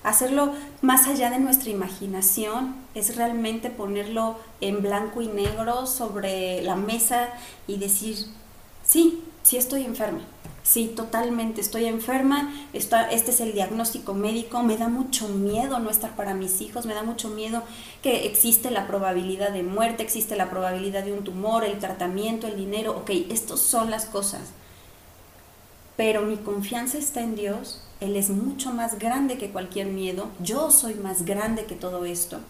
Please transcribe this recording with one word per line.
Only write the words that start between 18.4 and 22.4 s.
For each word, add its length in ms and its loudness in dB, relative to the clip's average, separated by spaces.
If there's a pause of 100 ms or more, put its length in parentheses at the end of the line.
la 160 0
probabilidad 680 0
de 120 -2
muerte, 400 0
existe 320 -2
la 160 0
probabilidad 520 -2
de 100 -4
un 100 -4
tumor, 400 0
el 160 -2
tratamiento, 680 -2